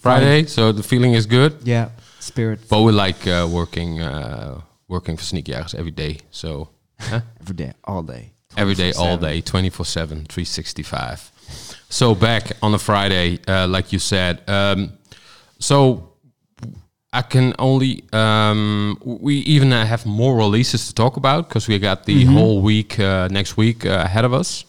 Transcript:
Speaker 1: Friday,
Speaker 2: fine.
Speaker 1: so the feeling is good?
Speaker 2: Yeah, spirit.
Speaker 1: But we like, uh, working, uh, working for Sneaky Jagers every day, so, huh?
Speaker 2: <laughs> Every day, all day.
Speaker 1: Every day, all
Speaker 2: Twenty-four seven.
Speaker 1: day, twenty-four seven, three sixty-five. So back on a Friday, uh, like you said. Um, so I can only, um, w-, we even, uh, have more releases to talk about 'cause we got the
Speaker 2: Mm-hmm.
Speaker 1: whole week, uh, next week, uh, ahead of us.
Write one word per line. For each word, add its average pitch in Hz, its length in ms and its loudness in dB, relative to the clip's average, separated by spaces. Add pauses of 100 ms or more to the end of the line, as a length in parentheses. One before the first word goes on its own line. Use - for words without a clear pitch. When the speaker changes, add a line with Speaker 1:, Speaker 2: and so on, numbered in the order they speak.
Speaker 1:
Friday, 139 420 6
Speaker 2:
fine. 151 60 -2
Speaker 1:
so 113 220 2
the 104 140 -2
feeling 123 300 4
is 110 120 2
good? 135 380 4
Speaker 2:
Yeah, 117 240 0 (320)
spirit. 110 480 -4
Speaker 1:
But 107 140 4
we 113 100 6
like, 98 340 0
uh, 87 240 2
working, 85 500 -4
uh, 69 600 -10 (260)
working 87 300 -6
for - 80 -12
Sneaky 76 280 -8
Jagers 76 220 -10
every 82 160 -8
day, 76 300 -8 (100)
so, 78 380 -10 (320)
huh? 113 300 -6
Speaker 2:
<laughs> - 100 -20
Every 87 160 -12
day, 80 160 -10 (100)
all 92 220 -8
day. 62 260 -16 (260)
Speaker 1:
Every 98 200 0
day, 90 160 0
all 87 260 0
Speaker 2:
Twenty-four - 0 -
seven. 80 100 -4
Speaker 1:
day, 80 120 -4
twenty-four 92 460 -4
seven, 78 400 -6
three - 180 -8
sixty-five. - 880 -10 (560)
So 117 260 4
back 110 380 0 (100)
on 107 120 2
a 98 40 2
Friday, 92 720 0
uh, 95 180 2
like 92 260 -2
you 95 60 0
said. 90 500 -2
Um, 98 440 0 (640)
so 131 520 2 (1080)
I 127 60 -2
can 127 380 2
only, 131 420 0 (100)
um, 107 840 2
w-, 120 240 -10
we 143 120 0 (120)
even, 135 260 4
uh, 110 140 2
have 113 180 -2
more 117 320 0
releases 110 520 2
to - 60 -14
talk 117 220 0
about 139 320 0
'cause - 200 -4
we 104 100 2
got 98 280 -2
the 127 180 4
Speaker 2:
Mm-hmm. 127 100 6
Speaker 1:
whole 110 260 4
week, 107 380 0
uh, 95 320 0
next 98 260 -4
week, 113 300 0
uh, 92 180 0
ahead 104 200 0
of 123 80 0
us. - 360 -4